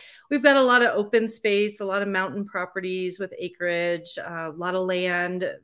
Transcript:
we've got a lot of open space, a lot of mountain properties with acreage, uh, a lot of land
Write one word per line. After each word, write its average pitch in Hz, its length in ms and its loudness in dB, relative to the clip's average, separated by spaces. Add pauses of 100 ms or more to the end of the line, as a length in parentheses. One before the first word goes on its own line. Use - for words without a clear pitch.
(300)
we've 285 140 0
got 277 120 8
a 269 80 6
lot 247 180 6
of 233 140 4
open 220 320 2
space, 208 540 0
a 202 40 -4
lot 196 160 -2
of 202 60 -2
mountain 190 380 -2
properties 185 760 -6
with 190 180 -8
acreage, 175 800 -4
uh, 165 360 -8
a 160 40 -14
lot 180 180 -2
of 185 120 0
land 180 640 -2 (100)